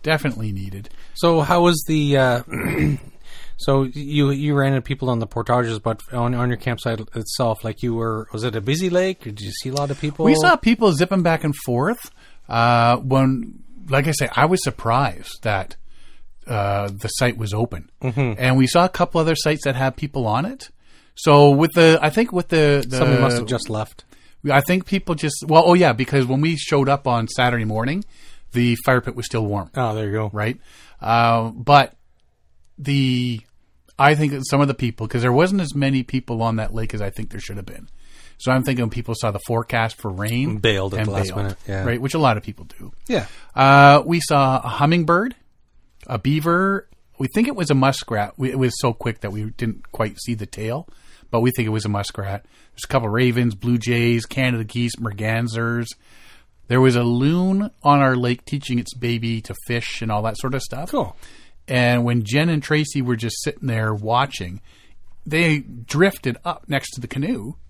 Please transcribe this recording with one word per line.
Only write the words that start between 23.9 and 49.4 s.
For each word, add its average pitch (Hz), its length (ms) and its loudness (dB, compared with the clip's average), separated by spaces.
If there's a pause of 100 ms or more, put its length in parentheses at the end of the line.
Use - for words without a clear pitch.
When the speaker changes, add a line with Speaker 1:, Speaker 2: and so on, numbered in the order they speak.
Speaker 1:
I 139 120 6
think 180 260 0
people 185 300 -2
just, 147 320 -4
well, 160 180 8
oh 175 80 8
yeah, 170 180 6
because 131 320 2
when 131 160 0
we 160 160 2
showed 139 320 0
up 139 200 0
on 117 180 0
Saturday 120 380 0
morning, 120 400 -4 (480)
the 120 320 2
fire 127 160 2
pit 120 160 -10
was 117 100 -8
still 110 180 -2
warm. 101 300 -4
Speaker 2:
Oh, 120 220 -2
there 107 100 -4
you 101 60 -4
go. 107 200 -2
Speaker 1:
Right? 104 280 -4 (400)
Uh, 117 480 2
but 135 460 2 (840)
the, 127 640 -2 (580)
I 147 160 6
think 147 180 0
that 135 140 -8
some 139 140 2
of 143 80 4
the 131 60 -2
people, 113 340 -4
'cause 120 140 -2
there 123 100 2
wasn't 185 300 2
as 143 120 -6
many 135 300 0
people 120 380 -4
on 113 140 0
that 107 180 -4
lake 110 200 -4
as 104 80 -4
I 101 80 -4
think 107 200 -10
there 104 100 -10
should - 160 -10
have 95 100 -12
been. - 220 -16 (500)
So 127 140 -2
I'm 131 100 2
thinking 123 280 0
people 117 260 -6
saw 110 160 -2
the 101 160 -6
forecast 117 520 -2
for 101 120 -8
rain 107 460 -4
Speaker 2:
Bailed 98 360 0
at 107 60 -4
Speaker 1:
and 107 80 -2
Speaker 2:
the 98 40 -4
last 98 160 -2
Speaker 1:
bailed, 92 100 -8
Speaker 2:
minute, 98 180 -4 (100)
yeah. 95 180 -4
Speaker 1:
right? 120 160 -2
Which 135 140 -4
a 165 60 0
lot 120 160 4
of 101 80 -8
people - 220 -12 (120)
do. - 140 -14 (160)
Speaker 2:
Yeah. 175 180 -2 (280)
Speaker 1:
Uh, 143 520 8
we 170 140 0
saw 135 420 2
a 123 60 -6
hummingbird, 170 680 2 (720)
a 123 120 -6
beaver. 170 680 0 (320)
We 135 100 -2
think 240 200 2
it 277 80 -4
was 165 140 -2
a 143 40 4
muskrat. 131 600 0
We, 131 140 -2
it 135 80 -4
was 123 220 2
so 120 120 0
quick - 280 -6
that 101 120 -8
we 107 180 -8